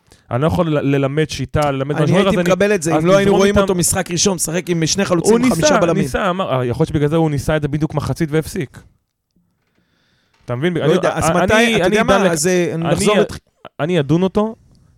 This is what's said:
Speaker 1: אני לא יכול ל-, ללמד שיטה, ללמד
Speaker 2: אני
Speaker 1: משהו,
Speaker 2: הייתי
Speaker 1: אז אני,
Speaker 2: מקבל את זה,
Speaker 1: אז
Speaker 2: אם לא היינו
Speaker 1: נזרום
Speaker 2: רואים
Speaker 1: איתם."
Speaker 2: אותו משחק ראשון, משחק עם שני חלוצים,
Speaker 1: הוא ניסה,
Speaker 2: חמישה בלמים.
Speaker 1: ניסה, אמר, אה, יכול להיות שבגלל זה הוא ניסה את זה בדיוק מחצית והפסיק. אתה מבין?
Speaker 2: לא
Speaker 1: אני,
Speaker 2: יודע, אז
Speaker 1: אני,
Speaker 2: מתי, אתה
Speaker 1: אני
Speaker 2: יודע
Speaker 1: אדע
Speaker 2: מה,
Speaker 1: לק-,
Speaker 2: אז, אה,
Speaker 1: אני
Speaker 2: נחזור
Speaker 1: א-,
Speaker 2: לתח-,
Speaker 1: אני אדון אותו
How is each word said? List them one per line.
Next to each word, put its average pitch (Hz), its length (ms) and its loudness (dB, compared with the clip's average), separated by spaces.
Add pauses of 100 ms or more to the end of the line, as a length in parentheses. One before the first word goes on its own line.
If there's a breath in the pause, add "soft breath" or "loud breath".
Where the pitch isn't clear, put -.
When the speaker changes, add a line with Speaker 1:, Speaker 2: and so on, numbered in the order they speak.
(320 soft breath)
Speaker 1:
אני 123 100 -2
לא 156 60 2
יכול 170 220 0
ל-, 143 260 0
ללמד 139 340 -2
שיטה, 143 420 -2
ללמד 135 240 -4
Speaker 2:
אני 151 80 0
Speaker 1:
משהו, 175 120 2
Speaker 2:
הייתי 196 140 4
Speaker 1:
אז 190 60 2
אני, 180 80 0
Speaker 2:
מקבל 190 320 2
את 165 80 -2
זה, 160 120 0
Speaker 1:
אז 156 80 0
Speaker 2:
אם 170 40 2
לא 185 40 4
היינו 196 180 6
Speaker 1:
נזרום 196 100 4
Speaker 2:
רואים 202 160 4
Speaker 1:
איתם." 208 60 4
Speaker 2:
אותו 196 140 0
משחק 175 360 -2
ראשון, 180 240 0
משחק 165 340 -6
עם 165 160 0
שני 185 200 0
חלוצים, 185 260 0
Speaker 1:
הוא 233 80 2
ניסה, 240 160 2
Speaker 2:
חמישה 202 220 2
בלמים. 170 260 2
Speaker 1:
ניסה, 196 260 -2
אמר, 175 300 -2
אה, 123 60 -2
יכול 120 180 -2
להיות 165 60 -4
שבגלל 147 200 -2
זה 160 60 -2
הוא 160 140 2
ניסה 147 260 -2
את 156 60 -2
זה 147 60 -4
בדיוק 151 260 -4
מחצית 147 380 -4
והפסיק. 156 480 -6 (1700)
אתה 123 100 -6
מבין? 165 220 -2
Speaker 2:
לא 117 80 -4
Speaker 1:
אני, - 80 4
Speaker 2:
יודע, 175 200 0
אז 151 160 -4
Speaker 1:
אני, 160 100 2
Speaker 2:
מתי, 175 60 2
אתה 214 120 2
Speaker 1:
אני 233 160 4
Speaker 2:
יודע 185 140 2
Speaker 1:
אדע 214 160 2
Speaker 2:
מה, 240 200 2
Speaker 1:
לק-, 180 80 2
Speaker 2:
אז, 165 160 -2
אה, 180 260 0
Speaker 1:
אני 165 100 -4
Speaker 2:
נחזור 190 340 0
Speaker 1:
א-, 214 40 4
Speaker 2:
לתח-, - 160 -2 (420)
Speaker 1:
אני 170 200 0
אדון 151 240 0
אותו 214 320 -2 (420)